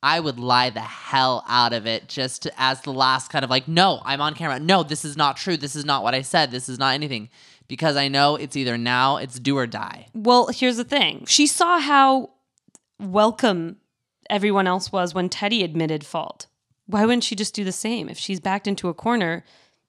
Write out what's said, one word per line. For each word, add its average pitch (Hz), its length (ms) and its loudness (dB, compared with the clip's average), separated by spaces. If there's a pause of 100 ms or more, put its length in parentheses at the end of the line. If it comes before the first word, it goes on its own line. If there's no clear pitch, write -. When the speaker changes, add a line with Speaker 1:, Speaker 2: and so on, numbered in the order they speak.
Speaker 1:
I 151 200 2
would 143 180 -6
lie 123 320 2
the 110 100 -10
hell 127 680 -2
out 120 240 2
of 113 120 -4
it 113 220 -4
just - 360 -8
to, 151 140 -8
as 131 260 0
the 143 100 -10
last 131 400 0
kind 139 120 0
of 123 60 -4
like, 127 160 0
"No, 165 380 2
I'm 139 160 -2
on 151 140 -2
camera. 139 260 -4
No, 170 240 4
this 147 200 -6
is 147 120 -10
not 143 200 2
true. 175 200 -2
This 139 180 -8
is 151 100 -8
not 139 200 0
what 120 100 2
I 131 80 0
said. 143 300 0
This 127 160 -8
is 127 100 -8
not 131 160 2
anything." 135 360 -6 (360)
Because 143 300 0
I 139 100 0
know 143 300 4
it's 143 180 -10
either 123 240 -2
now, 127 380 2
it's 123 240 -10
do 139 180 0
or 127 80 0
die. 110 480 -10
Speaker 2:
Well, 240 400 6
here's 254 220 0
the 240 80 -4
thing. 240 420 0
She 294 220 4
saw 349 320 2
how 269 500 4 (720)
welcome 202 760 2 (540)
everyone 196 360 2
else 180 260 0
was 180 220 -2
when 185 140 -2
Teddy 208 360 -2
admitted 156 400 -2
fault. - 420 -10 (400)
Why 208 180 2
wouldn't 233 200 2
she - 100 -4
just 202 200 -4
do 208 100 -4
the 185 80 -4
same? 220 360 -6
If - 100 -14
she's 185 220 -6
backed 196 260 -4
into 196 220 -4
a - 60 -4
corner, 185 500 -2 (440)